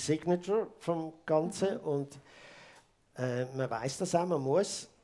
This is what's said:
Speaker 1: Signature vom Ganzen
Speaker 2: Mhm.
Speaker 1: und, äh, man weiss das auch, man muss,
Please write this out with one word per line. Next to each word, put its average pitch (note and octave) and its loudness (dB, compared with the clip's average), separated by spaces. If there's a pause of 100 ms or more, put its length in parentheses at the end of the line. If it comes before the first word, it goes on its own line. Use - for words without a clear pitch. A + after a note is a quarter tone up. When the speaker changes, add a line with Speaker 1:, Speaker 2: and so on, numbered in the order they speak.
(180)
Speaker 1:
Signature F3 0 (120)
vom D#3+ -2 (120)
Ganzen D#3+ 2
Speaker 2:
Mhm. - -6
Speaker 1:
und, C#3+ -2 (1000)
äh, B2+ -2 (100)
man C3 0
weiss A2+ -4
das F3+ 0
auch, E3+ 6
man E3+ 0
muss, D#3 0 (160)